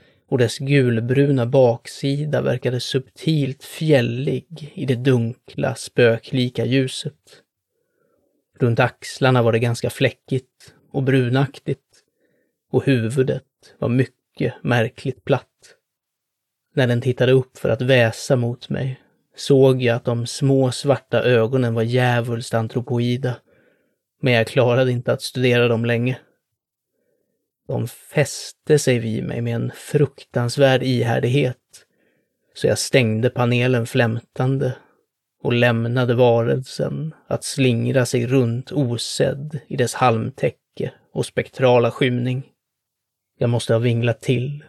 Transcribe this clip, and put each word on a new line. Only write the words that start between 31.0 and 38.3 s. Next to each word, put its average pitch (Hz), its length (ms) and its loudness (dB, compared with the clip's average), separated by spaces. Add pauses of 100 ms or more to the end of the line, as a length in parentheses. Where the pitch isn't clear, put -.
så - 120 -2
jag 104 120 2
stängde 113 520 0
panelen 123 560 0
flämtande 127 880 -2 (640)
och 123 100 -2
lämnade 120 640 2
varelsen 131 1000 0 (120)
att - 180 -6
slingra 123 600 0
sig 120 200 -2
runt 123 460 0